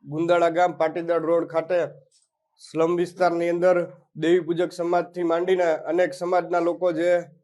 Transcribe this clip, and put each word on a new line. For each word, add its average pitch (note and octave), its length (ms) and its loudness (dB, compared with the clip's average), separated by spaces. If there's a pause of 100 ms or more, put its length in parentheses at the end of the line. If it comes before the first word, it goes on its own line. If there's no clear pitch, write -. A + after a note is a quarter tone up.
ગુંદાળા E3+ 460 2
ગામ E3+ 220 2
પાટીદાર E3 480 -2
રોડ E3 280 0
ખાતે E3 380 -2 (720)
સ્લમ E3 380 -2
વિસ્તારની F3 540 0
અંદર F3 420 2 (240)
દેવી E3 240 4
પૂજક E3+ 320 -2
સમાજથી F3 520 -4
માંડીને F3+ 400 0
અનેક E3 500 0
સમાજના F3 460 -2
લોકો F3 320 0
જે F3 300 0 (220)